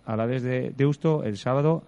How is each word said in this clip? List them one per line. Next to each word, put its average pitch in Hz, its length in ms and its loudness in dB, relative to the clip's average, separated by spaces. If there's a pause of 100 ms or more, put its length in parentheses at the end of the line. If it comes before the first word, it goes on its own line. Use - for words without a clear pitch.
Alavés 117 380 -2
de 127 320 -4
Deusto, 147 480 2
el 104 140 -4
sábado 143 500 2